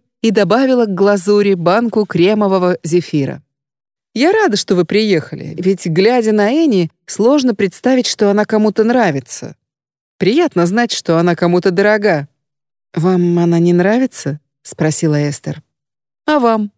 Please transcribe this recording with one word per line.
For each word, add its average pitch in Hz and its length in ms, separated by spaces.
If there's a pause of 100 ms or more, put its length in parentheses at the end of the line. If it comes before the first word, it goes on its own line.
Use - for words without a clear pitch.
(220)
и 226 80
добавила 226 560
к 202 80
глазури 202 600
банку 202 520
кремового 190 760
зефира. 147 580 (720)
«Я 277 180
рада, 403 240
что 190 200
вы 175 80
приехали, 160 760
ведь, 185 280
глядя 220 460
на 208 180
Энни, 247 400 (140)
сложно 254 500
представить, 240 520
что - 240
она 208 140
кому-то 214 400
нравится. 202 720 (600)
Приятно 226 500
знать, 220 260
что - 260
она 175 160
кому-то 175 380
дорога». 196 560 (680)
«Вам 175 460
она 170 180
не 170 140
нравится?» 185 680 (220)
спросила 151 640
Эстер. 151 340 (640)
«А 302 120
вам?» 220 400